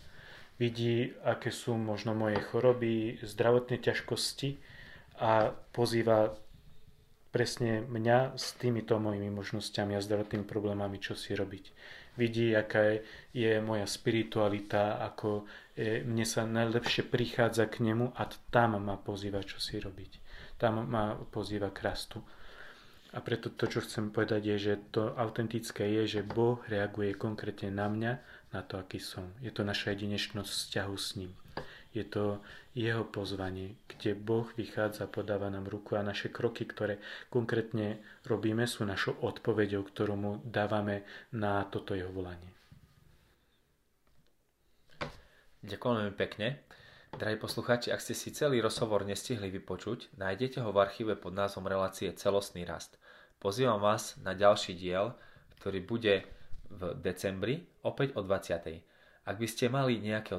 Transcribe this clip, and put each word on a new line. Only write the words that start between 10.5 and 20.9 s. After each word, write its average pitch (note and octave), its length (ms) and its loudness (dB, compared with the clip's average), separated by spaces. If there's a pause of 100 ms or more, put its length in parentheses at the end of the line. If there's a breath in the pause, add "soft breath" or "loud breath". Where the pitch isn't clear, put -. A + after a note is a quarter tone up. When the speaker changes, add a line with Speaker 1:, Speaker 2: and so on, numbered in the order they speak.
Speaker 1:
čo - 160 -8
si G2+ 240 -4
robiť. G2 280 -6 (520 loud breath)
Vidí, A#2 340 4
aká G#2+ 400 6
je, A2 60 2 (340 loud breath)
je A2+ 200 4 (120)
moja G#2+ 240 0
spiritualita, G#2+ 1120 2
ako, G#2 480 -2 (300 loud breath)
e, A#2 260 0
mne A2+ 240 2
sa A2+ 160 0
najlepšie A2+ 640 2
prichádza A2+ 640 4
k A#2 160 2
nemu A#2 300 2
a A2 100 -2
t-, - 80 -12 (160)
tam A#2 320 6
ma G2+ 160 -2
pozýva, G2+ 460 -4
čo - 180 -8
si G#2+ 160 -4
robiť. G2 400 -10 (400 loud breath)
Tam A2 240 2
ma A2 320 0